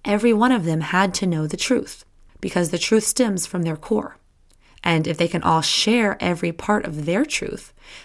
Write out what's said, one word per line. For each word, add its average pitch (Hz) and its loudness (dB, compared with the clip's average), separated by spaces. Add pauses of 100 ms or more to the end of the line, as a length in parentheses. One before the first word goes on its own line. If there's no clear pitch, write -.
every 214 2
one 233 6
of 202 2
them 160 0
had 185 0
to 190 -2
know 156 0
the - -6
truth, - -2 (340)
because 180 -2
the 175 -4
truth 214 2
stems 208 0
from 175 -4
their 160 -2
core. - -4 (680)
And 165 2
if 165 -4
they 170 0
can 170 -2
all 160 2
share 214 0
every 175 -2
part 208 -2
of 151 -6
their 208 0
truth, - -8 (320)